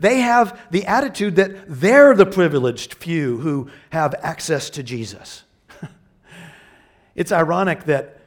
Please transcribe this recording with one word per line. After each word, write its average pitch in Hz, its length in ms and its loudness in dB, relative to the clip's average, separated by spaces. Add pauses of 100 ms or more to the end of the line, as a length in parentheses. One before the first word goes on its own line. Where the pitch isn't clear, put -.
they 240 200 2
have 240 360 2 (140)
the 190 160 -2
attitude 208 480 -2
that 190 320 0
they're 240 480 6
the 196 100 8
privileged 147 720 -2
few 147 440 -4
who 143 300 -6 (220)
have 156 320 -2
access 156 480 -6
to 143 140 -12
Jesus. 113 580 -12 (400)
<laughs> 165 60 -16 (1300)
It's 175 160 -4
ironic 170 540 0
that 139 400 -4